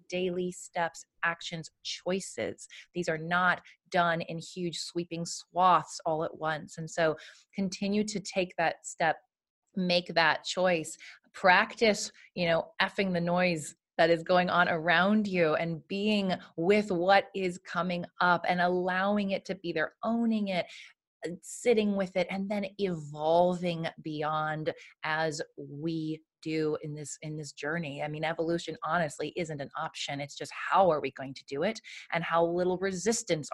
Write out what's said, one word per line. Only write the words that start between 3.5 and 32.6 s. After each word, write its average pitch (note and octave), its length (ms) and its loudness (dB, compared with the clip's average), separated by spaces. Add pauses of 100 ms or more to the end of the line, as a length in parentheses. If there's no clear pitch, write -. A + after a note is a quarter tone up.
done E3+ 320 2
in E3 160 -8
huge E3 400 -8
sweeping E3+ 480 -6
swaths F3 800 2
all D#3+ 180 0
at - 140 -6
once. D#3 400 -6
And D#3+ 120 -8
so D#3+ 280 2 (360)
continue G3+ 520 -2
to G#3 140 -6
take F3+ 380 -4
that D#3+ 260 2
step, - 340 0 (580)
make F3+ 380 2
that D#3+ 320 4
choice, F3+ 500 0 (380)
practice, G#3 800 4 (200)
you F3 140 0
know, E3 220 2 (120)
effing F#3+ 300 0
the F3 80 0
noise F3 560 0 (220)
that E3 120 8
is E3 140 4
going F3+ 260 4
on F3 200 4
around F3 580 4
you E3+ 280 4
and E3 340 -2
being G3 440 0 (220)
with G3+ 360 2
what F#3+ 340 4 (100)
is F#3 220 -4
coming F3 480 -4 (160)
up F3 260 4
and F3+ 140 2
allowing F#3 720 0
it F#3+ 120 -2
to F#3+ 120 -6
be E3+ 180 -6
there, D#3+ 280 -2
owning A3+ 460 0
it, F3+ 180 -2 (600)
uh, E3 60 -6 (100)
sitting G#3+ 560 2
with F#3+ 180 -2
it, F3+ 140 2
and G3 180 -4
then G3+ 180 -4 (120)
evolving E3+ 1080 2 (160)
beyond D#3 720 -4 (300)
as D#3 380 -2 (160)
we D#3 640 -6 (200)
do D#3 420 -2
in D3+ 100 -8
this, D3+ 300 -12
in D#3 120 -8
this D3+ 180 -10
journey. D3 500 -6
I D3+ 40 -4
mean, D3+ 160 -6
evolution E3 600 -2
honestly D#3 500 -2
isn't D#3+ 240 -6
an C#3 160 -10
option. D3 460 -8
It's C#3+ 140 -12
just, D3 180 -10
how F3+ 380 4
are D3+ 100 0
we C3+ 80 -2
going C3+ 240 -10
to - 160 -18
do C#3 140 -4
it? A3 180 -2 (320)
And E3 100 -2
how E3+ 220 2
little F3+ 320 0